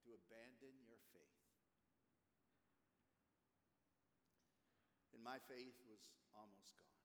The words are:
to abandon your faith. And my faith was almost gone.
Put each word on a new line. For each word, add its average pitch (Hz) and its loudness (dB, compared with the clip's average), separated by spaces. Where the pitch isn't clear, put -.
to 117 0
abandon 117 2
your 113 -4
faith. - -8
And 113 2
my 127 10
faith 127 6
was 107 -2
almost 101 -2
gone. - -12